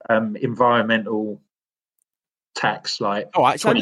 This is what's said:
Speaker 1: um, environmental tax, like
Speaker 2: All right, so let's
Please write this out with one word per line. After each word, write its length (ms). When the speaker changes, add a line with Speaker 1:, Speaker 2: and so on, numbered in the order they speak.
Speaker 1:
um, 280
environmental 1040
tax, 460
like 320
Speaker 2:
All 100
right, 160
so 120
let's 100